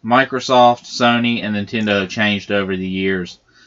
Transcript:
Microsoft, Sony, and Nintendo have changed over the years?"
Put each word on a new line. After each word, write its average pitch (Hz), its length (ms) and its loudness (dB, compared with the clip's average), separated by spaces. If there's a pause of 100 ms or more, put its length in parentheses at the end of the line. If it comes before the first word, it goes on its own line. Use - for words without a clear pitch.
Microsoft, 123 800 2
Sony, 120 580 0
and 107 140 -4
Nintendo 104 440 -2
have 92 100 -4
changed 104 420 -2
over 95 240 -2
the 95 120 -4
years?" 95 500 -4 (280)